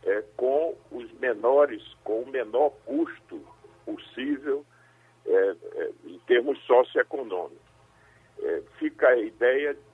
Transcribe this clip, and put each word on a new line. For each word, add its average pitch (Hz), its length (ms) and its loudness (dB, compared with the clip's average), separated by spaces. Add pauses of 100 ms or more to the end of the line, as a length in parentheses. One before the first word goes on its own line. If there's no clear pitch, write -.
é, 101 180 0 (140)
com 139 400 0 (140)
os 117 280 -12
menores, 120 640 2 (220)
com 113 180 -4
o 127 80 -12
menor 127 400 0 (160)
custo 151 540 -6 (440)
possível, 143 800 -6 (600)
é, - 40 -4
é, 92 600 -2 (160)
em - 140 -18
termos 143 440 0
socioeconômicos. 123 920 0 (840)
É, 82 200 -4 (160)
fica 151 300 2
a 127 100 6
ideia 131 580 0 (160)